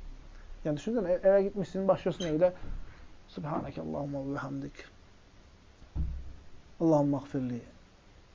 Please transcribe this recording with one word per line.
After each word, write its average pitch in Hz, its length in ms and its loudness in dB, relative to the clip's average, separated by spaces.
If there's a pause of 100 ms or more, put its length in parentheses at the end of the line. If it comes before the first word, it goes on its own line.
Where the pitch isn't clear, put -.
(640)
Yani 151 120 2
düşünsene, 202 360 0
e-, 190 160 6
eve 196 140 8
gitmişsin, 190 460 -2
başlıyorsun 185 360 2
evde. 170 280 4 (760)
"Subhaneke 165 520 -6
Allahumma 143 460 -4
ve 139 80 -4
bihamdik. 139 380 -6 (2000)
Allahümme 147 380 4
gfirli." 127 420 -4 (760)